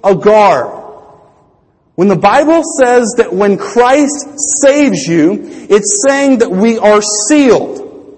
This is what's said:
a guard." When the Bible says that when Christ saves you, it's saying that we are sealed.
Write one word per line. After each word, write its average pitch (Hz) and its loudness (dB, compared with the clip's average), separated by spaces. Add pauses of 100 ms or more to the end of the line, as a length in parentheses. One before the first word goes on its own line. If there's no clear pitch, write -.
a 196 2
guard." 202 2 (1160)
When 185 0
the 185 0
Bible 294 2 (160)
says 247 2
that 214 -2
when 196 0
Christ 269 0 (340)
saves 269 2
you, 170 -2
it's 202 0
saying 277 0
that 220 -2
we 220 0
are 208 2
sealed. 254 0 (320)